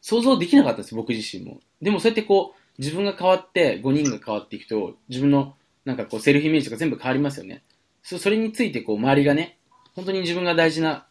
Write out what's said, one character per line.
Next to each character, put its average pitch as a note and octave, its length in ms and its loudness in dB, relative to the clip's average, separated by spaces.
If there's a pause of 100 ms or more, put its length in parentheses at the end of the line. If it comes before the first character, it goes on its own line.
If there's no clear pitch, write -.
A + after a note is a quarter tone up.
想 A#3 200 0
像 B3+ 160 4
で E3+ 100 -2
き - 80 4
な C#4+ 80 10
か C3+ 60 2
っ - 40 0
た - 60 -4
ん - 20 -12
で - 60 -12
す、 A2+ 80 -12
僕 A2+ 140 -6
自 A2 280 -4
身 F#2+ 60 -12
も。 - 160 -18 (220)
で F#3 100 0
も F#3+ 80 0
そ G#3+ 80 0
う A3+ 40 4
や - 20 -8
っ - 20 -4
て G#3+ 80 -2
こ G3 320 2
う、 - 60 -20 (160)
自 C3+ 140 -6
分 F#3+ 140 -4
が G3 120 -2
変 F3+ 100 0
わ F#3 100 6
っ - 140 -12
て、 C3 300 2
五 C3 100 0
人 D3 200 2
が G#2 120 -8
変 G#2+ 120 -6
わ G#2 60 -6
っ - 60 -20
て - 80 -14
い G2+ 40 -14
く - 80 -20
と、 G2+ 300 -6 (100)
自 B2+ 140 -8
分 C#3+ 100 4
の、 C#3 240 0 (300)
な C3 80 -6
ん B2+ 40 -8
か A2 80 -6
こ A#2 120 -10
う、 - 20 -6
セ C#3 140 4
ル D3 80 4
フ D#3 60 -2
イ - 20 0
メ D#3+ 80 2
ー C#3 40 2
ジ - 40 -6
と G#2+ 60 -10
か A#2 60 -10
全 D#3+ 120 -2
部 A#2+ 80 -4
変 C3 120 -6
わ C3 40 0
り C3+ 60 0
ま C#3+ 120 -2
す C#3 80 -10
よ F#2 60 -16
ね。 - 180 -18 (400)
そ-、 F3+ 160 -12
そ G3+ 100 0
れ G#3+ 80 2
に A3 140 -2
つ A#3+ 120 -4
い F#3 80 -2
て B2 100 -6
こ G#2+ 140 -4
う、 - 20 -6
周 C3 180 4
り C#3+ 80 4
が C#3+ 100 4
ね、 E3 240 -4 (380)
本 F3+ 100 -12
当 F#3+ 60 -4
に F#3+ 100 -2
自 E3+ 120 -2
分 F3+ 100 -2
が F3 120 0
大 E3 160 4
事 D#3+ 100 -4
な D#3+ 300 -2